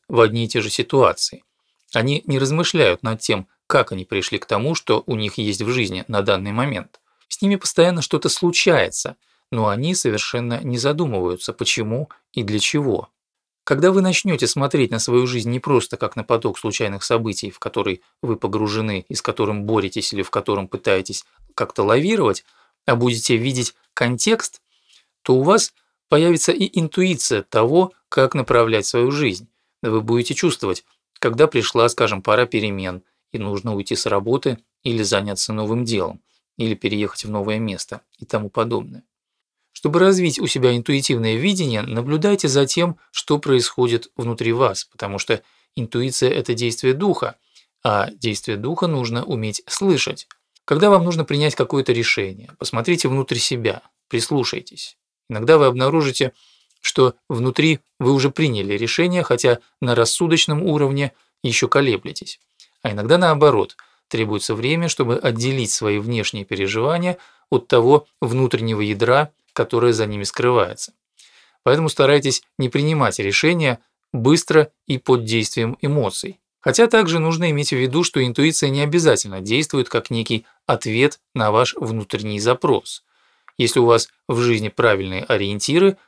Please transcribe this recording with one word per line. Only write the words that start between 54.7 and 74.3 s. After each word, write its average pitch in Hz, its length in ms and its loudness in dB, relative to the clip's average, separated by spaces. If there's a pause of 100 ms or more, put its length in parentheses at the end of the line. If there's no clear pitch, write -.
Иногда 120 280 6
вы 143 100 6
обнаружите, 131 640 0 (480)
что 127 340 2 (140)
внутри 131 500 0 (180)
вы 127 140 2
уже 135 180 2
приняли 107 440 -2
решение, 165 500 0
хотя 123 360 2 (200)
на 123 160 0
рассудочном 156 680 2
уровне 143 500 0 (300)
ещё 120 260 0
колеблетесь. 135 720 -2 (440)
А 107 80 -2
иногда 107 260 2
наоборот, 151 600 4 (300)
требуется 110 480 -2
время, 156 340 -2
чтобы 123 280 0
отделить 123 540 -2
свои 104 280 -2
внешние 107 460 -4
переживания 127 720 -2 (320)
от 123 180 0
того 135 400 4 (120)
внутреннего 117 640 0
ядра, 117 500 2 (220)
которое 117 400 2
за 107 120 -2
ними 104 180 -6
скрывается. 117 680 -2 (720)
Поэтому 151 260 2
старайтесь 139 540 2 (140)
не 131 120 -2
принимать 143 500 0
решения 139 600 0 (320)
быстро 151 600 4 (160)